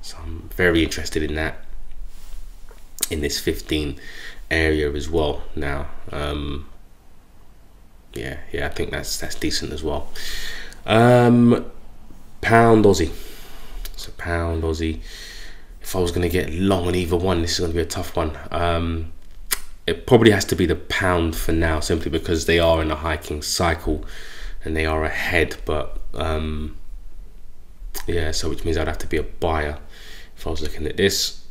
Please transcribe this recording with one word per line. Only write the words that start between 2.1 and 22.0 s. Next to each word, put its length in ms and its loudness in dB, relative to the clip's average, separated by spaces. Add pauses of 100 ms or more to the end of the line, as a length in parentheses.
in 120 -2
this 180 -2
fifteen 600 -2 (520)
area 400 2
as 180 -4
well 340 0 (120)
now. 320 -2 (240)
Um, 560 -6 (1500)
yeah, 260 -8 (120)
yeah, 140 -4
I 40 -4
think 220 -4
that's, 260 -6
that's 180 -4
decent 360 -2
as 100 -6
well. 300 -2 (720)
Um, 880 8 (680)
pound 440 8
Aussie. 260 6 (840)
So 220 -10
pound 460 -2
Aussie. 380 -2 (800)
If 140 -6
I 40 2
was 120 2
gonna 180 2
get 240 0
long 340 2
on 80 2
either 200 2
one, 260 2
this 120 0
is 60 -2
gonna 140 0
be 80 0
a 40 0
tough 300 -6
one. 220 -2 (140)
Um, 600 0 (720)
it 220 -2
probably 240 10
has 140 4
to 100 2
be 100 4
the 100 2
pound 600 0
for 160 0
now, 280 2
simply 300 0